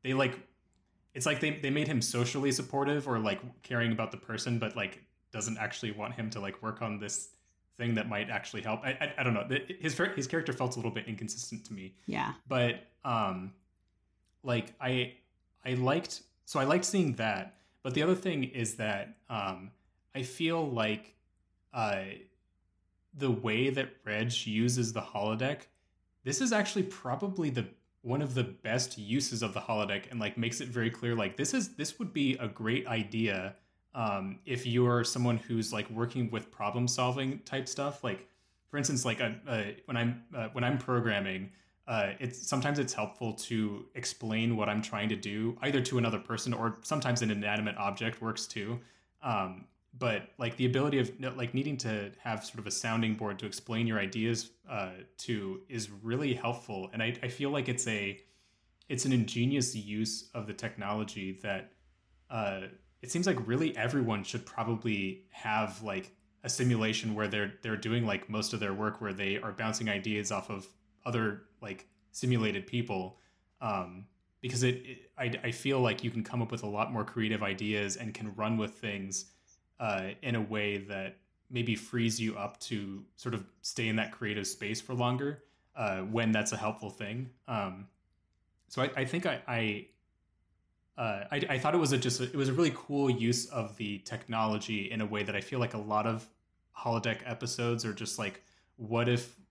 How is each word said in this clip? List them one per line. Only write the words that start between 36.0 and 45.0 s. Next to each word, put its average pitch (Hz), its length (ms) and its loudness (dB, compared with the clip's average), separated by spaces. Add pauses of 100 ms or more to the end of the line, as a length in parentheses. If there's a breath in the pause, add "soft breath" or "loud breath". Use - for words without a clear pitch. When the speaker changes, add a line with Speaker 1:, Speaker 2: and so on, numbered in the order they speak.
Speaker 1:
with 110 200 -4
problem 120 360 0
solving 131 600 0
type 131 220 -4
stuff. 143 360 -4
Like, 98 240 -2 (420 soft breath)
for 147 60 -6
instance, 131 300 0
like, 113 140 2
a, 113 140 0 (140)
a, 107 280 -2 (100)
when 120 100 -2
I'm, 117 260 2 (140)
uh, 113 160 -4
when 123 120 0
I'm 131 120 4
programming, 101 720 2 (380 loud breath)
uh, 107 220 2 (100)
it's, 123 260 -6
sometimes 143 320 2
it's 127 140 0
helpful 107 400 -4
to 107 640 -2
explain 113 600 0
what 104 120 4
I'm 107 140 2
trying 107 260 0